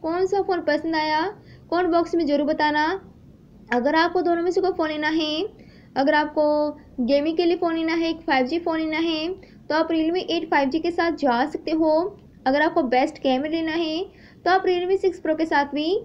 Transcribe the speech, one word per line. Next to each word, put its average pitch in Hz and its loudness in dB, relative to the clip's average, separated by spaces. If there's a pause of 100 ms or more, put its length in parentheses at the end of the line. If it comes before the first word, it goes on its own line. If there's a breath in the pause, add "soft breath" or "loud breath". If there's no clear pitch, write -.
कौन 349 -2
सा 392 0
फ़ोन 370 -2
पसंद 311 -2
आया, 311 0 (480 loud breath)
कमेंट 339 0
बॉक्स 339 2
में 330 0
ज़रूर 285 2
बताना। 302 0 (880)
अगर 247 0
आपको 339 2
दोनों 339 0
में 359 0
से 359 0
कोई 370 0
फ़ोन 330 -2
लेना 302 -2
है, 311 -2 (540 loud breath)
अगर 277 4
आपको 302 2 (580 loud breath)
गेमिंग 285 2
के 349 2
लिए 349 4
फ़ोन 339 -2
लेना 320 -2
है, 330 0
एक 320 -6
फ़ाइव 262 2
जी 311 -2
फ़ोन 339 -2
लेना 311 -2
है, 330 -2
तो - -10
आप 320 0
Realme 330 0
एट 330 -4
फ़ाइव 285 2
जी 320 -2
के 330 -2
साथ 339 0
जा 254 2
सकते - -8
हो। 311 2 (540)
अगर 277 2
आपको 330 2
बेस्ट 254 0
कैमरा 269 0
लेना 320 -2
है, 320 -2 (460 loud breath)
तो 339 2
आप 381 2
Realme 359 0
सिक्स 370 -2
Pro 311 0
के 320 0
साथ 285 0
भी 320 -2